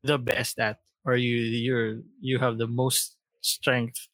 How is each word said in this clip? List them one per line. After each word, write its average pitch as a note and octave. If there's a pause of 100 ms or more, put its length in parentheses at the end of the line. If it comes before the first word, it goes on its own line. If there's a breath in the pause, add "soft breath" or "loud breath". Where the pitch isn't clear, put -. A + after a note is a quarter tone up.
the C#3
best B2
at, A2 (260)
or B2+
you, A#2+
you're, A#2 (180)
you C3
have A#2+
the A2+
most B2+ (260)
strength -